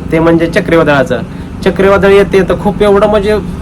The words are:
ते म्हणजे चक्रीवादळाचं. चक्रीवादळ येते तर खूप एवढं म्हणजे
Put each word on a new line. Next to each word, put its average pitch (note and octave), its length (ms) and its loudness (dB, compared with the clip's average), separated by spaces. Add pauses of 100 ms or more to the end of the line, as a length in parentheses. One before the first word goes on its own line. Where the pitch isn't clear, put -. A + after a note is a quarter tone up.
(120)
ते E3 80 0
म्हणजे E3 280 2
चक्रीवादळाचं. D3+ 720 0 (460)
चक्रीवादळ F#3+ 440 2
येते F#3+ 400 2
तर F3 100 0
खूप - 220 -4
एवढं G#3 260 2
म्हणजे G#3+ 300 0 (240)